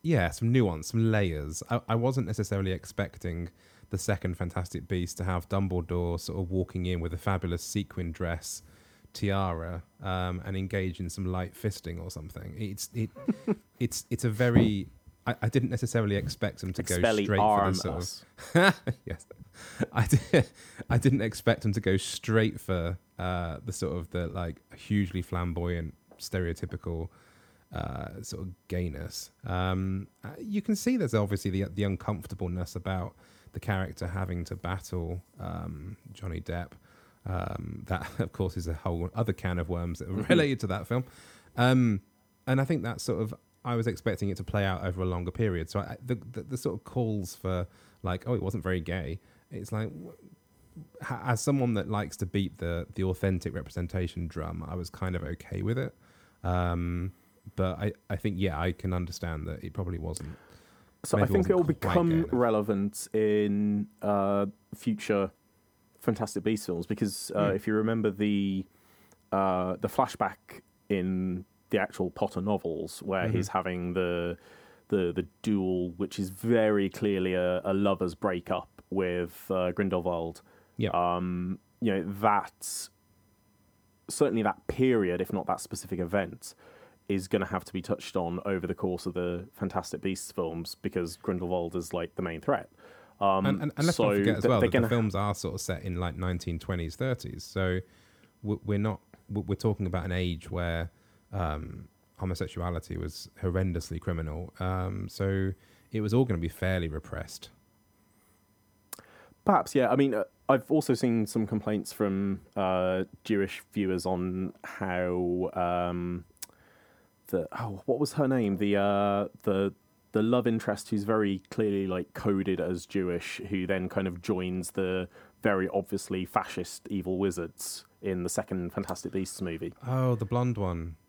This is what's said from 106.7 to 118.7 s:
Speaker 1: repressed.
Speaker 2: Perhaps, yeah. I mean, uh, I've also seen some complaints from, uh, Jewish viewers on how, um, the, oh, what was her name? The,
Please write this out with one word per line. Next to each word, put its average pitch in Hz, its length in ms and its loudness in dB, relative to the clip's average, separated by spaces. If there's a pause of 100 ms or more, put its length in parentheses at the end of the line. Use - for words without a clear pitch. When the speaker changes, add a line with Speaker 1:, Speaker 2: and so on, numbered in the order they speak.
Speaker 1:
repressed. - 600 -8 (2000)
Speaker 2:
Perhaps, - 300 4
yeah. 127 140 6
I 120 60 6
mean, 139 180 4
uh, 104 120 0 (240)
I've 135 200 4
also 151 240 4
seen 117 320 2
some 110 220 0
complaints 107 460 -2
from, 98 480 0 (140)
uh, 92 480 2 (200)
Jewish 98 380 0 (120)
viewers 92 320 0
on 92 480 -2 (120)
how, 90 880 0
um, 87 720 -2 (1000)
the, 87 200 -2 (120)
oh, 104 260 -6
what 127 140 2
was 147 140 0
her 147 140 2
name? 113 300 2
The, 101 200 2